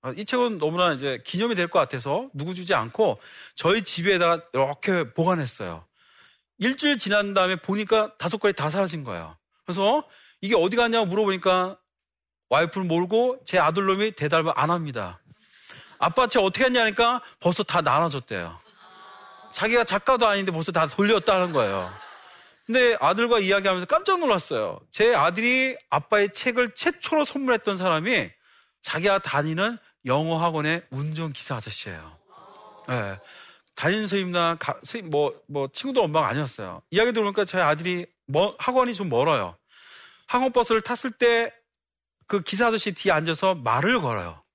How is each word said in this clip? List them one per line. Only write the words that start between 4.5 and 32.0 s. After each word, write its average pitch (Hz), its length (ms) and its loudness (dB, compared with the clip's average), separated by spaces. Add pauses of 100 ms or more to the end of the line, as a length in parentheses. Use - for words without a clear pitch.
이렇게 139 640 0
보관했어요. 131 720 -2 (720)
일주일 277 400 0
지난 202 360 0
다음에 185 220 2
보니까 214 640 0
다섯 180 200 -4
권이 202 160 2
다 151 160 -2
사라진 160 360 -2
거예요. 85 320 -10 (260)
그래서 202 400 2 (380)
이게 202 160 0
어디 185 180 2
갔냐고 226 300 2
물어보니까 190 720 0 (760)
와이프를 170 320 0
모르고 214 600 0
제 190 120 -2
아들놈이 190 540 2
대답을 156 440 0
안 147 140 0
합니다. 123 500 -4 (800)
"아빠, 240 300 2
책 240 120 2
어떻게 190 260 2
했냐니까 233 560 2 (180)
벌써 180 240 0
다 175 180 0
나눠줬대요." 127 800 -2 (920)
자기가 226 320 2
작가도 226 440 2
아닌데 196 240 0
벌써 160 200 -4
다 165 140 2
돌렸다는 190 640 2
거예요. 98 400 0 (720)
근데 240 340 4
아들과 220 400 2
이야기하면서 190 480 0
깜짝 370 320 2
놀랐어요. 160 600 -2 (120)
제 226 240 4
아들이 240 600 2 (140)
아빠의 202 440 2
책을 247 420 -2
최초로 - 500 0
선물했던 247 520 -2
사람이 175 520 0 (520)
자기가 196 380 0
다니는 160 580 -2 (280)
영어 156 320 0
학원의 160 540 -2
운전기사 151 640 -6
아저씨예요. 82 640 -12 (720)